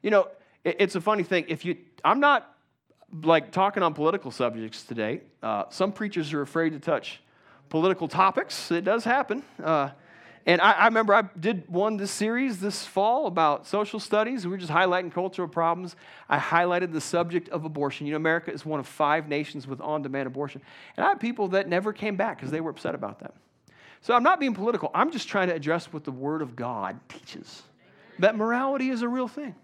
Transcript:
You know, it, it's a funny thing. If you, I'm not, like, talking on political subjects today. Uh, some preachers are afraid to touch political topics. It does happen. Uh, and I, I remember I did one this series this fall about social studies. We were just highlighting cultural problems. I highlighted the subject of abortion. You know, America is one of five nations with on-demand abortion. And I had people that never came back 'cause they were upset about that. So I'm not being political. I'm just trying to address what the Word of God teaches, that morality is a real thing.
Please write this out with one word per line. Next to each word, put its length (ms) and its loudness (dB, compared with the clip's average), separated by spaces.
You 100 0
know, 180 4
it, 160 0
it's 160 2
a 60 -2
funny 220 0
thing. 240 0
If 160 -6
you, 140 -4
I'm 160 4
not, 360 2
like, 280 4
talking 320 2
on 100 2
political 380 0
subjects 520 -4
today. 380 -4
Uh, 260 -2
some 220 -2
preachers 420 -4
are 80 -2
afraid 320 0
to 60 -10
touch 420 -2
political 400 0
topics. 640 0
It 140 0
does 180 2
happen. 400 0
Uh, 280 0
and 140 4
I, 120 8
I 140 6
remember 280 6
I 100 6
did 300 -2
one 280 0
this 120 -4
series 500 -2
this 240 -6
fall 440 2
about 400 2
social 320 -2
studies. 440 0
We 60 -4
were 80 -4
just 140 -8
highlighting 400 2
cultural 360 -4
problems. 480 -2
I 120 0
highlighted 520 2
the 100 -2
subject 480 -2
of 160 -6
abortion. 420 -4
You 60 -4
know, 40 -2
America 340 0
is 140 -10
one 140 -4
of 80 -8
five 400 0
nations 400 -6
with 140 -10
on-demand 440 -4
abortion. 380 -8
And 80 0
I 40 4
had 100 0
people 300 -2
that 200 2
never 240 0
came 220 -4
back 260 -2
'cause 80 -8
they 120 -4
were 100 -4
upset 240 -6
about 240 -10
that. 160 -16
So 140 2
I'm 80 4
not 160 6
being 160 0
political. 400 -2
I'm 160 4
just 160 -8
trying 220 0
to 40 0
address 400 -2
what 100 -10
the 80 -6
Word 300 -4
of 140 -10
God 520 -6
teaches, 540 -18
that 180 4
morality 540 0
is 140 -2
a 40 -2
real 200 -2
thing. 260 -12